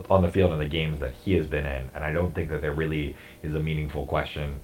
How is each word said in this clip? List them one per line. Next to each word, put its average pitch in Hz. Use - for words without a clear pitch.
on 95
the 87
field 92
in 78
the 73
games 78
that 64
he 95
has 80
been 73
in, 67
and 73
I 78
don't 87
think -
that 76
there 76
really 76
is 76
a 80
meaningful 76
question, 73